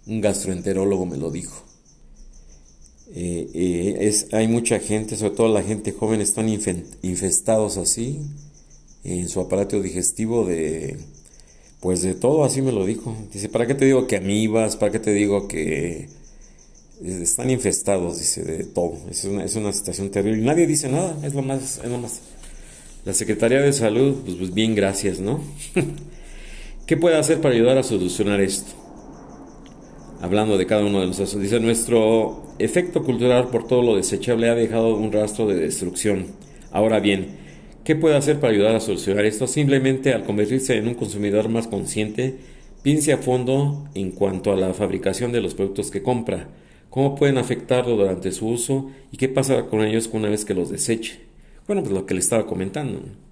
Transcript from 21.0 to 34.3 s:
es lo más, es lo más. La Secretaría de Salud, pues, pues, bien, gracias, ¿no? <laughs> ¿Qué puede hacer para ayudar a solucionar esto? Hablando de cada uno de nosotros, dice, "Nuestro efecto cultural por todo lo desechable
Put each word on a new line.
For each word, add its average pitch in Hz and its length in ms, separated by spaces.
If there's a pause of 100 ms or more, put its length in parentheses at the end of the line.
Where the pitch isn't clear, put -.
es 139 80
lo 139 80
más, 135 420
es 120 60
lo 123 80
más. 117 240 (840)
La 101 100
Secretaría 117 480
de 143 120
Salud, 120 500
pues, 87 140
pues, 90 160
bien, 110 220
gracias, 98 440
¿no? 120 220 (320)
<laughs> 180 80 (1040)
¿Qué 156 120
puede 160 200
hacer 151 240
para 135 140
ayudar 127 240
a 123 40
solucionar 98 580
esto? - 320 (1500)
Hablando 101 380
de 90 80
cada 107 180
uno 101 140
de 92 80
nosotros, 98 340
dice, 107 180
"Nuestro 113 840 (160)
efecto 160 440
cultural 123 460
por 120 160
todo 123 160
lo 117 140
desechable 113 540